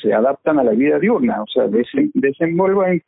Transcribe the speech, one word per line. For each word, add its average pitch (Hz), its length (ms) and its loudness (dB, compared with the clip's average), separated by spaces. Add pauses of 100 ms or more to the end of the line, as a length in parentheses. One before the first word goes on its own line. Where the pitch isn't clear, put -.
se 104 140 0
adaptan 139 460 0
a 127 40 2
la 117 60 2
vida 139 300 2
diurna, 131 420 0
o 110 60 -12
sea, 120 180 0
desen-, 151 480 -2
desenvuelven 175 920 0